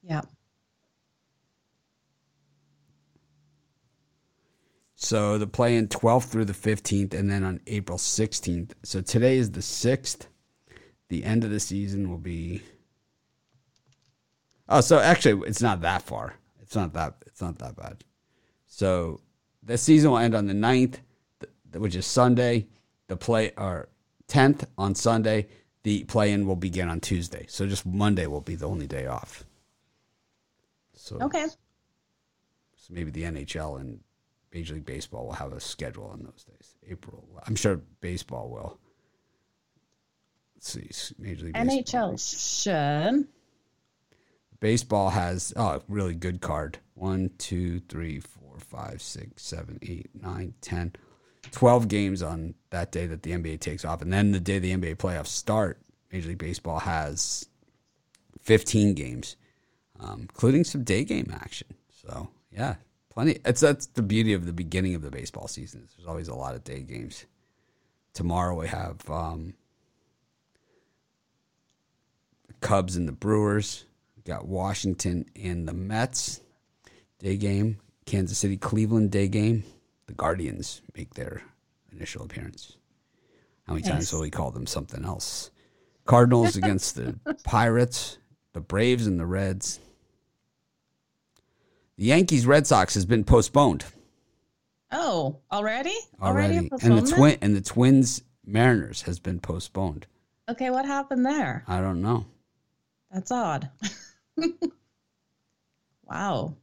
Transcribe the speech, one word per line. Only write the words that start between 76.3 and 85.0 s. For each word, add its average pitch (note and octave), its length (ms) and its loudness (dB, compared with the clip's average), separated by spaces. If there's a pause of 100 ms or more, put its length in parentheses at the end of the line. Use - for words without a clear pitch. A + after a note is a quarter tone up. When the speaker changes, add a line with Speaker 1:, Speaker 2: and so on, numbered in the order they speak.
Speaker 2:
Day G2 180 -2
game. G#2 420 0 (280)
Kansas G2 320 0
City, G2 180 0
Cleveland, A2 540 2
day G2+ 180 2
game, G#2+ 360 2 (440)
the - 60 -16
Guardians E2 680 -4 (140)
make - 180 -14
their - 280 -10 (500)
initial - 320 -12
appearance. - 520 -16 (920)
How E2 60 -4
many D#2+ 100 -4
times E2+ 100 0 (120)
Speaker 1:
Nice. - 60 -6
Speaker 2:
will D#2+ 100 -4
we D2+ 80 -4
call C#2 200 -4
them B1 160 -8
something - 380 -8